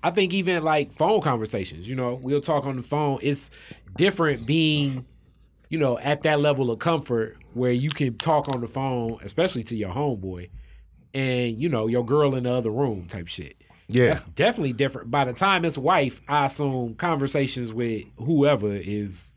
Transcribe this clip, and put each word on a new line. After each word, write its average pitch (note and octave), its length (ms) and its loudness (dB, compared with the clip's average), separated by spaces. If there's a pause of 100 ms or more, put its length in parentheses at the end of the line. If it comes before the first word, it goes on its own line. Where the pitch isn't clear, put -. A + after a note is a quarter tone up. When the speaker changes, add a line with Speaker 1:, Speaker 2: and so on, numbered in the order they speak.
Speaker 1:
I, E3+ 60 4
I - 20 -2
think F#3 220 2
even, F3+ 300 0
like, D3+ 300 2
phone F#3+ 280 2
conversations, G#2+ 680 -2
you C3 60 -6
know, B2+ 260 -2
we'll C#3 200 0
talk C#3+ 240 0
on C#3 120 -4
the B2 60 -8
phone. C#3+ 380 0
It's C#3 280 -2 (480)
different D#3+ 480 2
being, D3 600 2 (640)
you D#3+ 100 -4
know, B2+ 180 2
at D3 260 -2
that D3+ 160 4
level C3+ 300 2
of A2+ 100 -2
comfort B2 580 -2 (160)
where B2 180 0
you B2+ 180 0
can C3 280 -2
talk D3+ 360 2
on B2 80 -4
the A#2 60 -6
phone, B2 560 -4
especially B2+ 420 -2
to A#2 100 -8
your G2+ 140 -4
homeboy, F#2+ 600 -4 (680)
and, B2 440 -2
you E3 100 0
know, A2+ 180 0
your A#2+ 180 2
girl C#3 300 4
in B2+ 80 -2
the B2 100 0
other A#2+ 160 0
room G#2+ 380 -2
type F2 200 -10
shit. - 280 -12 (320)
Speaker 2:
Yeah. B2 220 6
Speaker 1:
That's - 140 0
definitely F3+ 500 0
different. B2+ 380 -4
By C#3 140 2
the B2 80 -4
time F#3 300 2
it's D#3 140 0
wife, C#3+ 500 2
I C#3+ 180 2
assume C3 500 -2
conversations C#3 760 0
with A2+ 320 -2 (140)
whoever C#3 580 2
is G2+ 600 -6